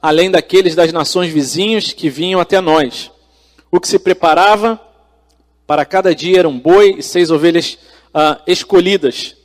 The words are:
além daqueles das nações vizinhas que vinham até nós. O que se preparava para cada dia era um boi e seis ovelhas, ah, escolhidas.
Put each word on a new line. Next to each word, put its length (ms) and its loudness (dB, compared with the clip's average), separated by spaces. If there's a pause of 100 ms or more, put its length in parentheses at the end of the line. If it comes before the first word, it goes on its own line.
além 280 0
daqueles 440 0
das 180 2
nações 400 -4
vizinhas 600 -4
que 180 -6
vinham 300 -4
até 200 0
nós. 500 -2 (600)
O 80 0
que 100 -4
se 100 0
preparava 800 0 (880)
para 180 -2
cada 300 0
dia 260 0
era 80 2
um 100 -6
boi 400 4
e 40 -14
seis 280 -2
ovelhas, 480 0 (340)
ah, 340 0
escolhidas. 1000 0